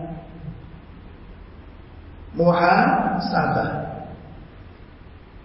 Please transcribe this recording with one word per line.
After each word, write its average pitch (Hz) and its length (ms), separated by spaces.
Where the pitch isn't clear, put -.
Muhasabah. 175 1400